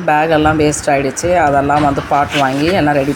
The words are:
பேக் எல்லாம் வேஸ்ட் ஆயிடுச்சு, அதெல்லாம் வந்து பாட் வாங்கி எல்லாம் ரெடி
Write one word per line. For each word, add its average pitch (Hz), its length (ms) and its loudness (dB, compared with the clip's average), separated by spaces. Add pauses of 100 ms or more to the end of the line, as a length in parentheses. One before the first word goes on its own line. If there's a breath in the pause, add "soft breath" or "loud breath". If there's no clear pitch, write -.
பேக் 156 300 2
எல்லாம் 156 240 2
வேஸ்ட் 151 320 0
ஆயிடுச்சு, 139 360 -2 (160)
அதெல்லாம் 143 420 2
வந்து 143 220 -2
பாட் 143 320 0
வாங்கி 139 260 0 (120)
எல்லாம் 147 200 0
ரெடி 139 160 -2